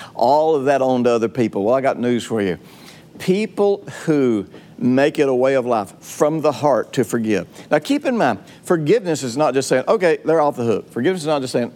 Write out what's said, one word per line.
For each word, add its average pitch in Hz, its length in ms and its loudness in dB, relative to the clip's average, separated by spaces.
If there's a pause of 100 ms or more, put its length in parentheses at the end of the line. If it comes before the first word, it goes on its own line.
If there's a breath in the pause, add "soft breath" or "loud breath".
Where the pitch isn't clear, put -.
(140 loud breath)
all 156 420 2
of 131 100 0
that 139 160 2
onto 127 280 2
other 113 200 2
people. 104 340 -2
Well, 113 120 2
I 135 60 0
got 127 160 0
news 120 280 -2
for 110 160 -2
you. 95 180 -2 (600 loud breath)
People 202 640 0 (220)
who 127 400 2 (320 loud breath)
make 135 400 2
it 143 120 2
a 131 40 0
way 131 220 2
of 123 100 0
life 113 360 -2
from 156 400 -2
the 147 100 2
heart 135 420 0
to 123 120 0
forgive. 110 420 -2 (240 loud breath)
Now, 156 80 2
keep - 260 -2
in 247 120 0
mind, 127 220 0 (240 loud breath)
forgiveness 165 600 0
is 120 140 -6
not 143 180 2
just 135 140 -2
saying, 160 180 2
"Okay, 180 360 2
they're 156 180 2
off 147 160 0
the 120 80 -4
hook." 107 260 -2
Forgiveness 165 300 -2
is 151 60 -6
not 147 140 0
just 127 120 -8
saying, 120 220 -2